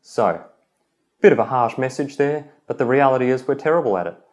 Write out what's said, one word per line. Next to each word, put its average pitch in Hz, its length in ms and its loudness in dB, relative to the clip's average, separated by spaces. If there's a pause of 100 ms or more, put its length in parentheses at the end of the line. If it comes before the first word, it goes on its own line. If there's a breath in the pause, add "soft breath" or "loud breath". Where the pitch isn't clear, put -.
So, 90 400 -2 (760)
bit 185 140 8
of 113 60 0
a 110 40 0
harsh 117 340 -2
message 135 380 -6
there, 143 320 -2 (200)
but 120 100 -8
the 127 80 -2
reality 131 440 2
is 131 160 -2
we're 139 100 -2
terrible 147 420 0
at 87 100 -4
it. 82 80 -10 (180)